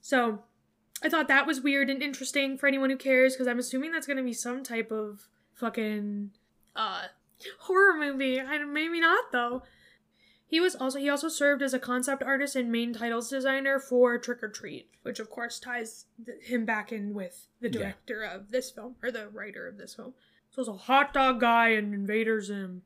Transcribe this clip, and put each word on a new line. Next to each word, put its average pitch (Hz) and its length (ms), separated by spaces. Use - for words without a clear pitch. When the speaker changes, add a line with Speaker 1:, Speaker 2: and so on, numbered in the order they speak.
Speaker 1:
So, 233 420
I 311 60
thought 311 180
that 269 200
was 269 140
weird 277 280
and 277 140
interesting 269 560
for 285 80
anyone 269 240
who 269 60
cares, 262 380
'cause 262 120
I'm 240 100
assuming 262 340
that's 320 140
gonna 269 160
be 247 120
some 247 280
type 226 300
of 214 360
fucking, 208 760
uh, 190 320
horror 381 380
movie. 269 420
I, 269 240
maybe 311 360
not, 359 320
though. 247 320
He 320 120
was 359 160
also, 262 240
he 277 100
also 285 200
served 285 320
as 269 140
a 247 40
concept 254 440
artist 277 320
and 247 160
main 233 220
titles 233 360
designer 269 500
for 247 380
Trick 240 240
or 214 80
Treat, - 400
which 202 160
of 220 100
course - 300
ties 240 460
th-, - 180
him 233 220
back 214 260
in 208 220
with 190 340
the 240 100
Speaker 2:
Yeah. 226 100
Speaker 1:
director 208 440
of 202 280
this 254 200
film, 240 320
or 240 80
the 220 180
writer 208 380
of 202 100
this - 180
film. - 200
So - 120
it's 226 80
a 208 40
hot 269 400
dog 262 260
guy 233 300
in 208 240
Invader 214 480
Zim 190 440